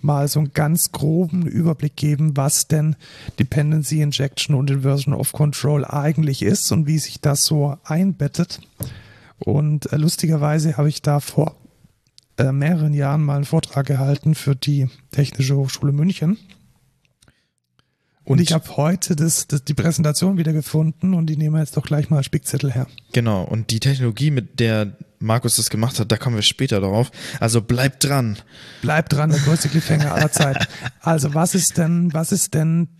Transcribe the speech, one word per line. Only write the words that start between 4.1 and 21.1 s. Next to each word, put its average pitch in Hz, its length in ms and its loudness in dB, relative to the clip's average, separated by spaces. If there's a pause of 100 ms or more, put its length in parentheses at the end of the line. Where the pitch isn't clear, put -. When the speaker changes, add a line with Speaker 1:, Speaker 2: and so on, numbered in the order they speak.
Speaker 1:
und 139 140 0
Inversion 139 440 0
of - 200 -2
Control 147 500 0
eigentlich 147 580 0
ist 202 300 0
und 160 160 2
wie 156 120 2
sich - 220 -10
das 143 220 0
so 143 400 0
einbettet. 170 800 -2 (760)
Und, 147 520 0
äh, 143 60 0
lustigerweise 156 800 0
habe 147 120 2
ich - 120 -6
da 147 180 2
vor, - 360 -2 (840)
äh, 135 160 2
mehreren 151 400 2
Jahren 143 300 0
mal 143 140 0
einen 143 80 -2
Vortrag 139 420 0
gehalten 143 480 0
für 139 200 -2
die 139 320 0 (240)
Technische 135 460 0
Hochschule 139 340 -2
München. 160 460 0 (1900)
Und 135 140 0
Speaker 2:
Und 175 40 6
Speaker 1:
ich 165 120 2
habe - 240 -4
heute 170 380 0
das, 135 320 0
das, 147 180 -2
die 147 80 -2
Präsentation 165 640 0
wieder 160 160 0
gefunden 160 640 0